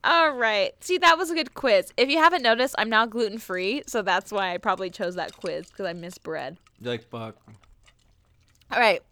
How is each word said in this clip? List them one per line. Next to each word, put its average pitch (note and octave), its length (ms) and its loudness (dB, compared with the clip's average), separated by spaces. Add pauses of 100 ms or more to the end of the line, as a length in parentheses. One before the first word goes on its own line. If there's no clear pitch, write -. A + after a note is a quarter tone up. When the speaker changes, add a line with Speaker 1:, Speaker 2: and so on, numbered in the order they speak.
Speaker 1:
All D#4+ 280 4
right. A3 400 0 (120)
See, F4+ 140 0
that E4 180 6
was E4 140 -4
a E4+ 40 -4
good D#4+ 200 -4
quiz. G3+ 420 2
If B3+ 140 2
you D#4 80 2
haven't E4 240 4
noticed, A#3+ 340 2
I'm A3 140 -2
now A3+ 160 4
gluten-free, G#3+ 800 -4
so A3+ 160 -4
that's F#3 300 -2
why G3 200 -2
I F3 60 -6
probably F#3 320 -4
chose F3+ 240 -8
that F3 220 -8
quiz, D#3+ 340 -8
'cause G3 160 -10
I E3+ 80 -6
miss F3 240 -14
bread. D#3 400 -10 (220)
Speaker 2:
You're A#2+ 120 -6
like, A#2+ 160 -10
"Fuck." A2+ 280 -12 (1300)
Speaker 1:
All - 100 -2
right. G#3 200 4 (100)